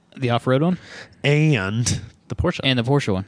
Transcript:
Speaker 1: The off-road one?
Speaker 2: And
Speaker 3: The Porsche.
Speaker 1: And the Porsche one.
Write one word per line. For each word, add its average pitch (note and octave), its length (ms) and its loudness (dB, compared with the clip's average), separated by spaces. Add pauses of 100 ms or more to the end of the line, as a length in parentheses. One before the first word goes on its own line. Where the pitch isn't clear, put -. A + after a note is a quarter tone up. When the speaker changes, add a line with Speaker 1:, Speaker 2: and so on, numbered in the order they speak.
(180)
Speaker 1:
The B2 140 -2
off-road B2+ 300 2
one? F3 160 0 (460)
Speaker 2:
And B2+ 640 2 (420)
Speaker 3:
The - 80 -8
Porsche. - 280 -2
Speaker 1:
And C3+ 140 2
the A#2 60 2
Porsche C3 300 0
one. F#2+ 140 -2